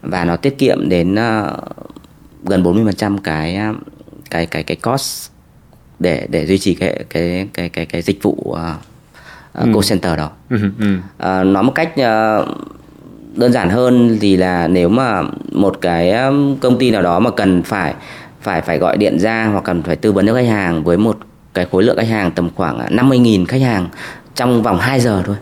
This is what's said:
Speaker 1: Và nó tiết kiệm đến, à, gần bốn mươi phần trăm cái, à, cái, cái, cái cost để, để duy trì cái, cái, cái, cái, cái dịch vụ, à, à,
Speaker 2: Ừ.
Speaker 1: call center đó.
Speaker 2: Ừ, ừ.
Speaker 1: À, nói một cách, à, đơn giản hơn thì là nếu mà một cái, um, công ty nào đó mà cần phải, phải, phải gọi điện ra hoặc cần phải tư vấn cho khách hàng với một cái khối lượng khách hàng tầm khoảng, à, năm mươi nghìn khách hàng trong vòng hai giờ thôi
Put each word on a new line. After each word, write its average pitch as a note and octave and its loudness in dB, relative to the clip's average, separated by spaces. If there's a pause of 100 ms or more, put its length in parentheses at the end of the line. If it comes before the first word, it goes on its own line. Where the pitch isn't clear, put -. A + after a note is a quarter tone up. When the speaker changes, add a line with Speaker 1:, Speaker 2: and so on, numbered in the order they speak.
Speaker 1:
Và F2+ -2
nó E2+ 0
tiết C#3 -2
kiệm - 2
đến, F2 2
à, A2 0 (920)
gần F#2 2
bốn F2 2
mươi A2+ 2
phần G2+ 0
trăm G2+ -2
cái, D#2 -4
à, G#2+ -4 (560)
cái, E2+ -2
cái, D#2+ -6
cái - -4
cost - -4 (680)
để, E2+ -2
để D2+ -2
duy F#2+ 2
trì F#2+ 0
cái, - -2
cái, F2 -2
cái, F2 -6
cái, E2+ -6
cái E2+ -6
dịch F#2+ -2
vụ, - -2
à, E2 -6
à, E2 -6 (760)
Speaker 2:
Ừ. - -2
Speaker 1:
call G#2 4
center F2 0
đó. D2+ -4 (200)
Speaker 2:
Ừ, B2 0 (240)
ừ. G#2+ 0 (320)
Speaker 1:
À, F#2+ 0
nói F#2+ 4
một C3 2
cách, E3 -2
à, A2 2 (960)
đơn A#2+ 4
giản G2 2
hơn A#2+ 4
thì G2 4
là F2+ 2
nếu F2 2
mà A2 0 (300)
một F#2+ 0
cái, F2 0
um, C3+ 2
công B2+ 2
ty B2+ 2
nào G#2 2
đó F2 2
mà A#2 2
cần F#2+ 2
phải, F2 -4 (480)
phải, F2 -2
phải E2 -2
gọi E2+ 2
điện G2+ 2
ra A2 0
hoặc F#2+ -2
cần F2 -2
phải D#2 -2
tư G#2+ 0
vấn G2 2
cho A2+ 2
khách B2 2
hàng F2 0
với E2+ 2
một G#2+ 0 (360)
cái F2+ -2
khối F#2 4
lượng - 2
khách A2+ 0
hàng G#2 0
tầm E2+ -2
khoảng, D2 -4
à, A#1+ -6
năm B2 4
mươi C3 4
nghìn G#2+ 4
khách C3 0
hàng G#2 0 (460)
trong B2 2
vòng G#2 2
hai C3 0
giờ G#2+ 2
thôi G2+ -2